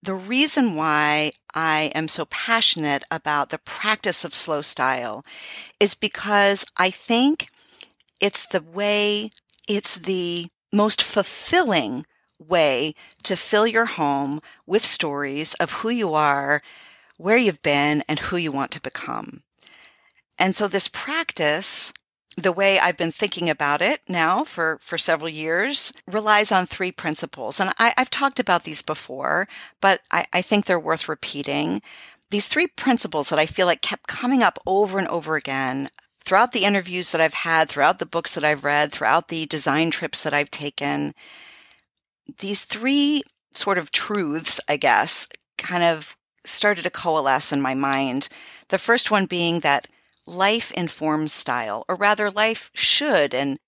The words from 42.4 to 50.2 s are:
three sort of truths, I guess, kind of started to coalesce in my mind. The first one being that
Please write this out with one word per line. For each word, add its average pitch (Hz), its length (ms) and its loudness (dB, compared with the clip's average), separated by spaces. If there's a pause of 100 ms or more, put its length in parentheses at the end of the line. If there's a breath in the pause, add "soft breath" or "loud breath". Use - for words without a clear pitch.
three 285 580 0 (300)
sort 196 260 0
of 160 120 -8
truths, 165 760 0
I 147 100 0
guess, 123 500 4 (300)
kind 175 260 -2
of 165 320 0 (300)
started 208 380 0
to 180 80 -2
coalesce 135 600 2
in 139 100 0
my 131 120 0
mind. 135 560 0 (380 loud breath)
The 190 100 0
first 233 320 2
one 196 160 2
being 170 360 0
that 143 260 2 (420 soft breath)